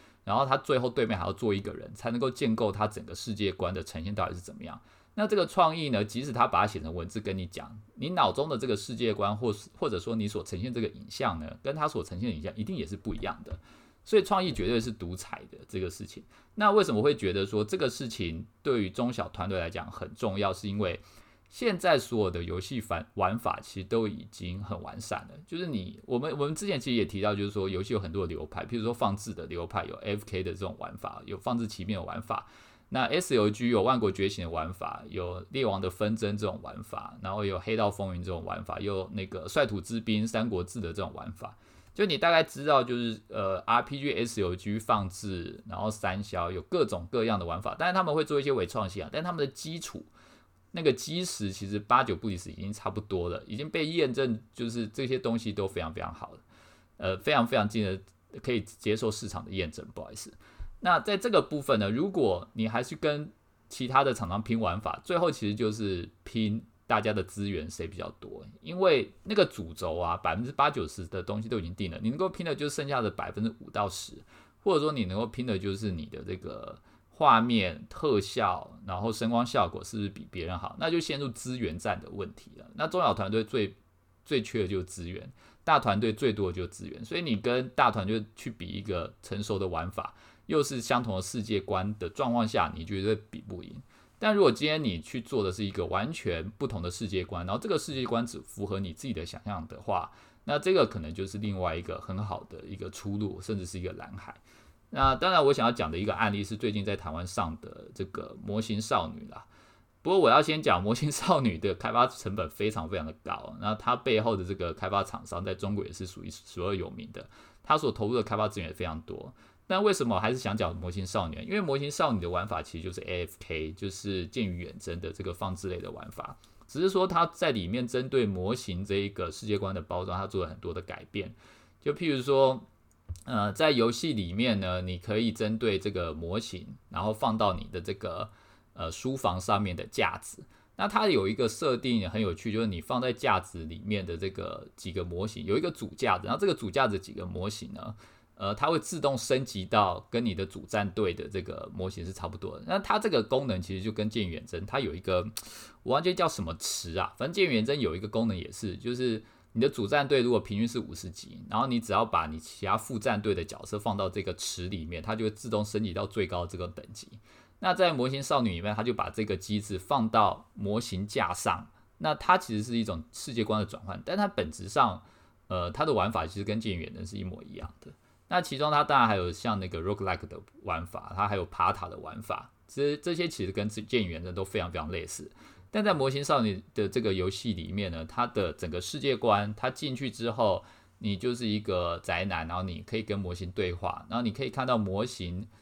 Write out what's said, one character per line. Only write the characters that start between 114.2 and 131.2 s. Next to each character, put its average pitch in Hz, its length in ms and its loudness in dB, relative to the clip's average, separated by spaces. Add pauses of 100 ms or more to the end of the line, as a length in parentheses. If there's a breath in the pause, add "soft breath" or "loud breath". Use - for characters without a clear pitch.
的 92 80 0
这 92 100 -2
个 87 200 -2
开 95 160 -4
发 101 120 4
厂 87 240 -6
商 87 200 -6
在 95 100 -2
中 101 200 -2
国 98 100 -2
也 90 80 -12
是 95 120 -8
属 90 200 -12
于 90 40 -10
数 - 380 -6
二 101 80 0
有 87 140 -2
名 - 240 -12
的， - 160 -12 (340 loud breath)
它 156 140 6
所 156 120 0
投 113 200 0
入 123 60 2
的 113 80 4
开 104 120 -4
发 107 140 2
资 104 100 -8
源 85 80 -6
也 82 60 -8
非 - 100 -6
常 80 200 -4
多。 - 300 -10 (340 soft breath)
但 190 160 2
为 208 100 6
什 - 140 2
么 110 80 4
我 90 40 2
还 107 120 4
是 127 80 0
想 104 180 -2
讲 90 180 0
模 87 140 -6
型 92 160 -4
少 90 220 0
女 76 80 -6
呢？ 82 80 -10
因 - 80 -8
为 208 100 2
模 143 160 0
型 143 140 -4
少 151 200 2
女 104 80 2
的 87 80 -2
玩 87 200 0
法 82 120 -2
其 82 200 -8
实 82 40 -6
就 90 80 -6
是 87 100 -8
A 87 200 -2
F - 180 -8
K， 78 340 -4
就 - 140 -6
是 92 380 -4
《剑 117 180 -2
与 90 140 0
远 85 220 -8
征》 87 200 -6
的 87 120 -6
这 - 120 -8
个 92 80 -4
放 92 240 -4
置 92 140 -6
类 90 80 -4
的 90 140 -10
玩 - 180 -12
法， - 260 -12 (300 soft breath)
只 - 160 -6
是 190 80 6
说 190 160 4
它 170 220 4
在 165 240 0
里 98 160 0
面 120 200 0
针 127 220 -2
对 127 160 4
模 98 300 0
型 92 280 -4
这 98 120 0
一 101 140 2
个 92 220 -4
世 - 140 -10
界 104 140 2
观 95 160 -2
的 90 40 -4
包 90 240 -4
装， 92 160 -4
它 98 60 -4
做 92 180 -2
了 80 60 -4
很 - 80 -12
多 87 160 -6
的 87 80 -6
改 - 300 -12
变。 98 240 -6 (440 loud breath)